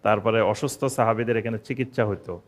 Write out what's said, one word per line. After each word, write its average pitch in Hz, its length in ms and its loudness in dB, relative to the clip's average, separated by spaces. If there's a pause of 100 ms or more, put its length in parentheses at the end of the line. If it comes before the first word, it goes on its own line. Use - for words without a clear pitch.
তারপরে 110 380 2
অসুস্থ 107 440 0
সাহাবীদের 117 520 0
এখানে 113 280 -4
চিকিৎসা 127 420 -2
হতো। 90 420 -6